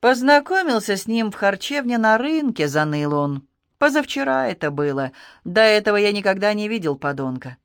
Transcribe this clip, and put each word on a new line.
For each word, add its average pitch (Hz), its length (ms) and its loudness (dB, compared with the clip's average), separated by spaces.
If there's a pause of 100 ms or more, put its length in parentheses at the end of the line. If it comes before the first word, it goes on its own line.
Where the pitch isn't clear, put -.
«Познакомился 262 960 2
с 190 100 -8
ним 226 240 -2
в 202 40 -10
харчевне 240 640 -2
на 220 180 4
рынке», 277 520 0
заныл 147 460 0
он. 143 320 -2 (320)
«Позавчера 269 720 0
это 165 220 -4
было. 139 420 -4 (320)
До 180 160 0
этого 214 360 4
я 208 160 2
никогда 202 420 0
не 208 140 -4
видел 170 280 -2
подонка. 135 680 -6